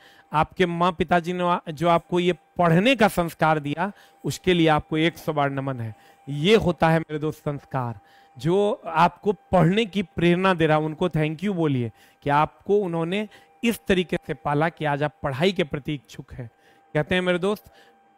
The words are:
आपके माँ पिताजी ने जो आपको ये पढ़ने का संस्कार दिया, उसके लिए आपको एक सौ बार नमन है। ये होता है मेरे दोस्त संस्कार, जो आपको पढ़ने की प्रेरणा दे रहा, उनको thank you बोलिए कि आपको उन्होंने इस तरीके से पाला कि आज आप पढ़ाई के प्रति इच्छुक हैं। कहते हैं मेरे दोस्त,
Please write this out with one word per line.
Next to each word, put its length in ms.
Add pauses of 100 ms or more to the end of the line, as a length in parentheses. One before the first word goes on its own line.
(320)
आपके 340
माँ 260
पिताजी 420
ने 400
जो 160
आपको 300
ये 140 (240)
पढ़ने 380
का 140
संस्कार 500
दिया, 320 (320)
उसके 300
लिए 160
आपको 280
एक 200
सौ 160
बार 180
नमन 300
है। 120 (340)
ये 300
होता 320
है 100
मेरे 200
दोस्त 260
संस्कार, 540 (380)
जो 500
आपको 460 (180)
पढ़ने 340
की 180
प्रेरणा 500
दे 140
रहा, 120
उनको 300
thank 340
you 120
बोलिए 360 (340)
कि 60
आपको 480
उन्होंने 480 (360)
इस 240
तरीके 300
से 180
पाला 340
कि 160
आज 180
आप 100 (100)
पढ़ाई 280
के 120
प्रति 300
इच्छुक 400
हैं। 160 (460)
कहते 200
हैं 60
मेरे 180
दोस्त, 320 (460)